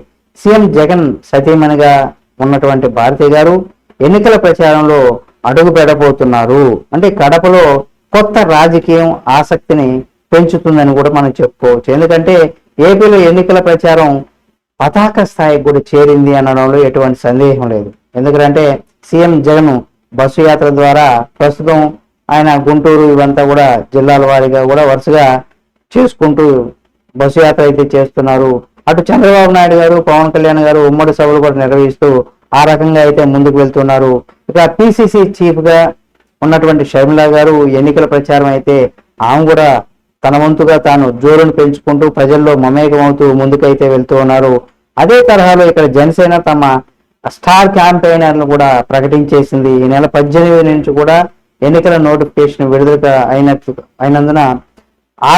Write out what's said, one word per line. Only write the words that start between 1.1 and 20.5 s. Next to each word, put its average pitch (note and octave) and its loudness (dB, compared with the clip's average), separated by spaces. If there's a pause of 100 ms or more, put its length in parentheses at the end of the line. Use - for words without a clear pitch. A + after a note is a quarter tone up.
సతీమణిగా D3 0 (540)
ఉన్నటువంటి C#3 -2 (100)
భారతి C#3 0
గారు D#3+ 2 (520)
ఎన్నికల G#3 2
ప్రచారంలో D3+ 0 (500)
అడుగు E3 2
పెడబోతున్నారు. C#3 0 (320)
అంటే F3+ 0 (120)
కడపలో F3 2 (500)
కొత్త G#3 0 (180)
రాజకీయం E3 0 (280)
ఆసక్తిని D3+ -4 (460)
పెంచుతుందని E3 0
కూడా D3 0
మనం C#3 -2
చెప్పుకోవచ్చు. B2 -2
ఎందుకంటే E3 0 (520)
ఏపీలో G3+ 2 (100)
ఎన్నికల F3+ 0 (100)
ప్రచారం E3 0 (680)
పతాక G3+ -2
స్థాయికి D3+ -2
కూడా C#3+ 0
చేరింది C#3+ 2 (100)
అనడంలో C3 -2 (100)
ఎటువంటి C3 -2
సందేహం B2+ -2
లేదు. G2+ -8 (280)
ఎందుకంటే D3 0 (440)
సీఎం E3+ 2 (160)
జగన్ D3+ 2 (440)
బస్సు C3+ -2
యాత్ర D3 0 (100)